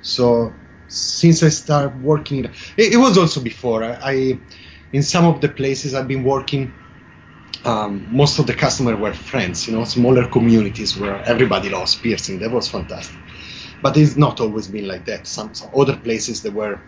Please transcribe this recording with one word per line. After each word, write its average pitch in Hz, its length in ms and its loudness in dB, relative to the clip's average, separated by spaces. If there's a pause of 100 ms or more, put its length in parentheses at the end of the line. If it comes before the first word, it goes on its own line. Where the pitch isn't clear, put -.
So 117 520 0 (340)
since - 540 2
I 160 60 6
started 139 540 -2
working, 147 420 -2
it, - 500 0
it - 40 8
was 240 180 6
also 165 240 4
before. 117 420 -4
I, 117 200 -6
I, 131 360 -2 (540)
in 139 100 0
some 170 220 4
of 160 160 4
the 143 80 0
places 135 460 -4
I've 131 140 -4
been 131 160 -2
working, 135 500 -2 (920)
um, 104 460 -2
most 139 280 2
of 143 80 2
the 117 80 -2
customers 120 440 0
were 101 160 -2
friends, 90 520 -6
you 113 80 -4
know, 113 100 -2
smaller 123 440 4
communities 113 680 2
where 98 280 -6
everybody 104 460 0
loves 95 240 -2
piercing. 98 460 -4
That 113 100 -6
was 120 180 -2
fantastic. - 480 -10 (680)
But 135 140 0
it's 147 200 6
not 135 240 2
always 107 260 -4
been 98 220 -10
like 90 180 -10
that. 107 200 -10
Some, 107 280 -12
some - 200 -16
other 139 220 2
places 113 460 -6
there 107 100 -8
were 104 360 -6